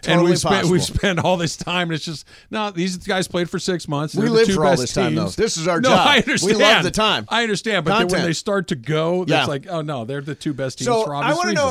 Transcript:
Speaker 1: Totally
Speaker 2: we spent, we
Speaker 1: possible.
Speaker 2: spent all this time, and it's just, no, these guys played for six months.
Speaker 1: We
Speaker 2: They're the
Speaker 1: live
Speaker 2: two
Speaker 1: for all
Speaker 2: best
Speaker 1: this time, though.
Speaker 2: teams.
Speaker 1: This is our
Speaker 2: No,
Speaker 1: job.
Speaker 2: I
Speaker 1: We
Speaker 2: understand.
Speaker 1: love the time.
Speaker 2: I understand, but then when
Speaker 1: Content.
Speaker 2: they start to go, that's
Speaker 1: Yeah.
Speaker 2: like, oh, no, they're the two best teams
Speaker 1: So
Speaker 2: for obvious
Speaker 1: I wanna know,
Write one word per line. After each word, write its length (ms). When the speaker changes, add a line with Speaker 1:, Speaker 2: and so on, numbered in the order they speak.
Speaker 1:
Totally 280
Speaker 2:
we 40
spent, 320
we 100
Speaker 1:
possible. 220
Speaker 2:
spent 200
all 180
this 200
time, 320
and 60
it's 100
just, 220
no, 180
these 280
guys 300
played 220
for 80
six 300
months. 260
Speaker 1:
We 80
Speaker 2:
They're 80
the 60
Speaker 1:
live 120
Speaker 2:
two 80
Speaker 1:
for 100
all 80
Speaker 2:
best 100
Speaker 1:
this 100
time, 220
though. 80
Speaker 2:
teams. 140
Speaker 1:
This 200
is 100
our 140
Speaker 2:
No, 80
Speaker 1:
job. 180
Speaker 2:
I 100
Speaker 1:
We 40
Speaker 2:
understand. 380
Speaker 1:
love 240
the 80
time. 380
Speaker 2:
I 120
understand, 440
but 60
then 100
when 80
Speaker 1:
Content. 180
Speaker 2:
they 60
start 340
to 80
go, 500
that's 220
Speaker 1:
Yeah. 40
Speaker 2:
like, 160
oh, 140
no, 240
they're 160
the 140
two 180
best 240
teams 80
Speaker 1:
So 200
Speaker 2:
for 100
obvious 200
Speaker 1:
I 20
wanna 160
know, 180